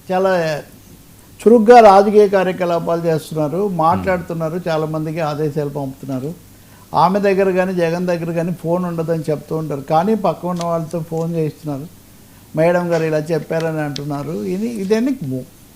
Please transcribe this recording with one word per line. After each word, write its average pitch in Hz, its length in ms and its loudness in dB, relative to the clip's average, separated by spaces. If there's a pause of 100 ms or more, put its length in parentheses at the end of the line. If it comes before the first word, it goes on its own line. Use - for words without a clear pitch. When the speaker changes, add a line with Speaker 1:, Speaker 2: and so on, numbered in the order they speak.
(120)
Speaker 1:
చాలా 180 500 0 (800)
చురుగ్గా 233 380 8
రాజకీయ 208 480 8
కార్యకలాపాలు 175 760 0
చేస్తున్నారు, 160 600 -2
మాట్లాడుతున్నారు, 170 880 -2
Speaker 2:
Hmm. 175 140 -6
Speaker 1:
చాలామందికి 156 500 -4
ఆదేశాలు 147 500 -4
పంపుతున్నారు. 139 640 -8 (640)
ఆమె 185 240 4
దగ్గర 196 320 2
కానీ, 185 220 0
జగన్ 175 340 -2
దగ్గర 170 240 -4
కానీ 170 200 -2
ఫోన్ 170 340 -4
ఉండదని 165 440 -4
చెప్తూ 156 260 -4
ఉంటారు, 151 260 -6
కానీ 165 340 0
పక్క 180 300 -4
ఉన్న 175 200 -6
వాళ్ళతో 165 340 -4
ఫోన్ 165 360 -6
చేయిస్తున్నారు. 151 520 -6 (680)
"మేడం 175 380 2
గారు 160 100 0
ఇలా 156 140 0
చెప్పారని 160 640 -4
అంటున్నారు." 143 500 -6
ఇది, 196 360 -6
ఇదన్నీ 226 560 -2
ము-, 131 200 -6 (320)